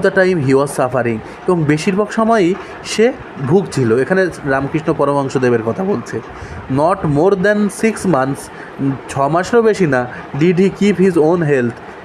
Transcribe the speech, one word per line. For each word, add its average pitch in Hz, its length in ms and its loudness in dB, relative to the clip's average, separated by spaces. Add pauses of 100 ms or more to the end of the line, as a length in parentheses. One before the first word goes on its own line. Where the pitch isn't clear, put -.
the 190 80 2
time 185 360 2
he 135 80 4
was 139 240 2
suffering, 120 400 0 (280)
এবং 170 180 2
বেশিরভাগ 185 460 0
সময়ই 220 440 2 (300)
সে 226 280 2 (360)
ভুগছিল। 131 500 2
এখানে 185 280 0 (180)
রামকৃষ্ণ 143 480 -2
পরমহংসদেবের 135 760 0
কথা 117 180 -2
বলছে। 120 360 -4 (560)
Not 170 220 2 (180)
more 185 180 2
than 208 240 2 (240)
six 220 120 2 (120)
months, 139 360 0 (640)
ছ - 100 -8
মাসেরও 170 440 2
বেশি 202 240 2
না, 127 200 2 (340)
did 175 160 4
he 190 120 4 (120)
keep 196 180 4
his 180 200 4
own 160 240 4
health 131 340 2 (280)